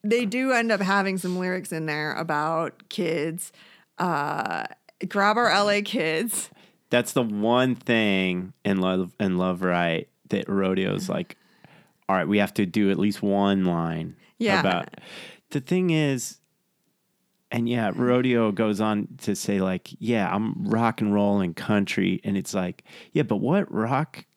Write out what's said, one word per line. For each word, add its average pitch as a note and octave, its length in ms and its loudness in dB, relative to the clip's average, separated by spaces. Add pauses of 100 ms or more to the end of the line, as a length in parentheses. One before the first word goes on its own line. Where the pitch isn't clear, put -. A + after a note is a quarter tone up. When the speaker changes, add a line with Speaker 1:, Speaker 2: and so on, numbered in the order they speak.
Speaker 1:
they A#3 220 2
do B3+ 280 0
end A#3 200 2
up G3 80 2
having F#3+ 380 2
some F3+ 200 -4
lyrics F#3 320 -4
in D#3+ 140 -6
there D3+ 300 -4
about D#3+ 760 -2
kids. E3 640 -4 (460)
Uh, C#3+ 640 -2 (440)
"Grab G3+ 280 2
our A#3 140 4
L G3+ 180 2
A G#3 140 2
kids." F#3+ 680 -2 (400)
Speaker 2:
That's A#2+ 240 0
the C3 100 2
one A#2 520 2
thing F#2+ 800 2 (100)
in G2 160 2
Love, F#2 400 0
in F#2+ 160 2
Love F2+ 240 0
Right F2 480 0 (220)
that - 180 -2
Rodeo's F#2+ 600 0
like, - 260 -6 (720)
"All G2 60 2
right, F2+ 140 0
we G#2 100 4
have G2+ 160 0
to G2+ 120 0
do G2 240 2
at G2 80 0
least G2+ 240 0
one G2 420 2
line E2 500 -2 (240)
Speaker 1:
Yeah. G#3 220 0
Speaker 2:
about." F2+ 400 -2 (500)
The C#3+ 100 -2
thing F#3 300 0
is, D3 480 0 (1120)
and A#2 180 -2
yeah, A2+ 260 0
Rodeo B2 560 2
goes G#2+ 300 0
on G#2+ 260 0 (160)
to G2+ 140 -2
say, G2+ 240 -2
like, F#2 280 -2 (120)
"Yeah, A2 340 0
I'm G#2+ 200 -2 (100)
rock A2+ 360 0
and G#2 140 0
roll G2+ 260 2
and E2+ 140 -2
country." G2 680 0
And G2+ 120 -2
it's - 180 -6
like, F#2 280 -4 (300)
yeah, D3+ 100 0
but G#2+ 140 0
what C#3 360 0
rock C3 520 -2 (120)